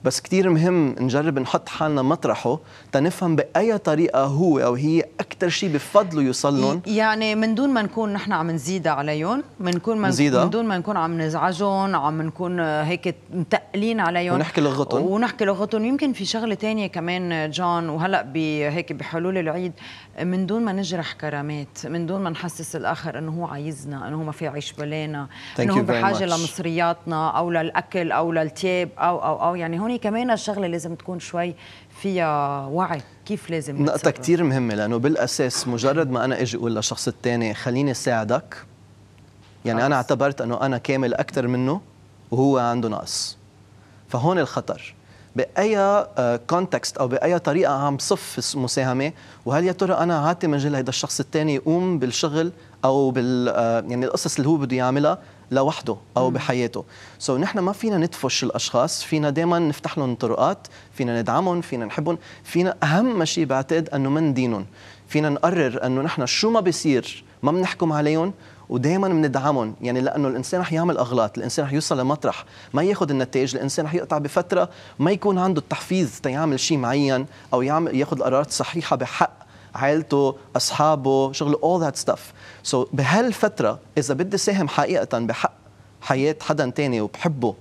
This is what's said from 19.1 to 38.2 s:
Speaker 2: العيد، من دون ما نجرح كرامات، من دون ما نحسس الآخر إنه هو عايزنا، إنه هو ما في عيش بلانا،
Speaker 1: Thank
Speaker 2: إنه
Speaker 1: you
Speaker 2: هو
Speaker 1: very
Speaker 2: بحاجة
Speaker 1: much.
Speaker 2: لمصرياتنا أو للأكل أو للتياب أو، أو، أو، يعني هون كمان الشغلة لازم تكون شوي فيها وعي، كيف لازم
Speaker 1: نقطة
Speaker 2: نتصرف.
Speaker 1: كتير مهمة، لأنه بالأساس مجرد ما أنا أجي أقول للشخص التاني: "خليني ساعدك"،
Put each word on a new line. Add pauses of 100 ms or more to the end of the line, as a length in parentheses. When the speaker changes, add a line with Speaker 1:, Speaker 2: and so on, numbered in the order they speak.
Speaker 2:
العيد، (500)
من
دون
ما
نجرح
كرامات،
من
دون
ما
نحسس
الآخر
إنه
هو
عايزنا،
إنه
هو
ما
في
عيش
بلانا، (280)
Speaker 1:
Thank
Speaker 2:
إنه
Speaker 1:
you
Speaker 2:
هو
Speaker 1:
very
Speaker 2:
بحاجة
Speaker 1:
much.
Speaker 2:
لمصرياتنا
أو
للأكل
أو
للتياب (100)
أو،
أو،
أو،
يعني
هون
كمان
الشغلة
لازم
تكون
شوي (480)
فيها
وعي، (260)
كيف
لازم
Speaker 1:
نقطة
Speaker 2:
نتصرف.
Speaker 1:
كتير
مهمة،
لأنه
بالأساس
مجرد
ما
أنا
أجي
أقول
للشخص
التاني:
"خليني
ساعدك"، (1080)